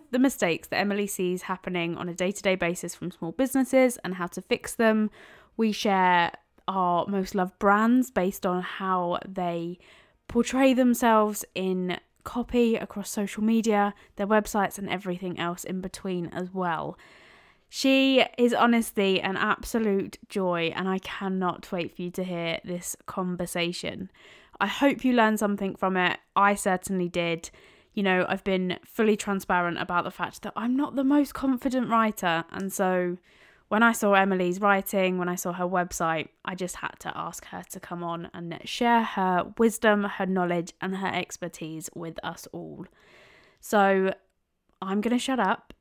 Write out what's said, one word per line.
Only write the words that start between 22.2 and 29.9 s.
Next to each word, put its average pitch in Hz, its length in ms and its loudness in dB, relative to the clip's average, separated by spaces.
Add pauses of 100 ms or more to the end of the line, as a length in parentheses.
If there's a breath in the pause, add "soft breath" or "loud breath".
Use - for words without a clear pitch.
hear 170 420 -4
this 175 300 -8 (120)
conversation. 180 1000 -6 (520 loud breath)
I 202 80 0
hope - 360 0
you 254 80 4
learned 214 280 4
something 202 340 -2
from 190 220 -2
it. 180 220 0 (180)
I 202 180 4
certainly 185 540 -2
did. 170 420 -4 (420 soft breath)
You 196 120 -2
know, 185 240 4
I've 190 160 -4
been 185 420 0
fully 214 300 2
transparent 180 640 -2
about 175 240 -2